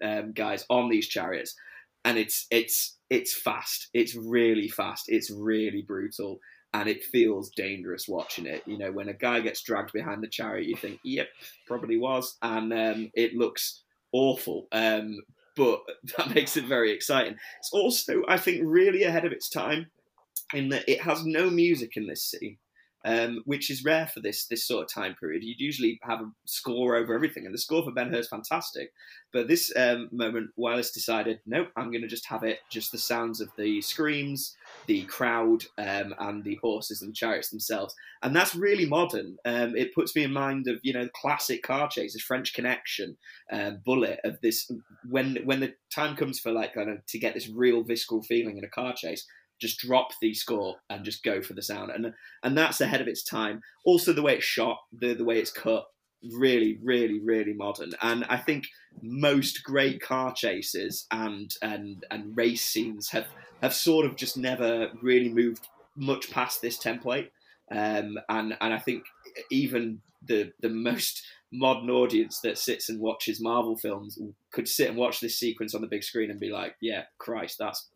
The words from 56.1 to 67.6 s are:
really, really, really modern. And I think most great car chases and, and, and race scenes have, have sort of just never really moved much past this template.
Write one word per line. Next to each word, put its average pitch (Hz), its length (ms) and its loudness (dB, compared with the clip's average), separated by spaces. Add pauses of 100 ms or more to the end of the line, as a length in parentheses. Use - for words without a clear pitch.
really, 117 500 6
really, 117 380 2
really 107 320 2
modern. 101 400 -6 (100)
And 117 220 2
I 127 140 0
think 147 300 -2 (340)
most 139 600 2
great 135 380 2
car 131 340 -2
chases 98 760 -4
and, 107 400 -4 (120)
and, 101 480 -6
and 107 260 -8
race 117 280 2
scenes 110 460 -2
have, - 160 -2 (360)
have 131 120 2
sort 156 320 6
of 131 100 -4
just - 200 -6
never 123 540 0 (120)
really 123 260 6
moved 117 400 2 (280)
much 135 340 -2
past - 320 -2
this 120 160 -4
template. 120 500 -4 (420)